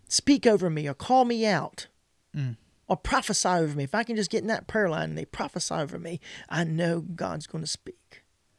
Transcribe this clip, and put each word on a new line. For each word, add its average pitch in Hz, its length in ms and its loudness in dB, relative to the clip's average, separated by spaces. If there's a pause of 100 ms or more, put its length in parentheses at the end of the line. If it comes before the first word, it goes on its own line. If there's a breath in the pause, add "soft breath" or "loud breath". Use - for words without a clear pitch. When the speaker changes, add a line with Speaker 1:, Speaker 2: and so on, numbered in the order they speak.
Speaker 1:
speak - 380 4
over 190 240 6
me 151 180 -2
or 143 60 -4
call 254 320 4
me 233 200 0
out - 420 0 (480)
Speaker 2:
Mm. 131 220 -4 (300)
Speaker 1:
or 185 100 0
prophesy - 520 0
over 165 260 2
me. 143 80 -4
If 139 120 -4
I 226 80 2
can 233 120 -6
just 208 140 -2
get - 120 0
in 196 60 -4
that 220 200 -4
prayer 208 220 2
line 160 200 -2
and 156 80 -6
they - 80 -6
prophesy - 480 -6
over 156 260 -4
me, 170 200 -10 (300 loud breath)
I 165 140 0
know 165 380 0
God's 165 460 -6
gonna 160 200 -8
speak. - 560 -12 (360)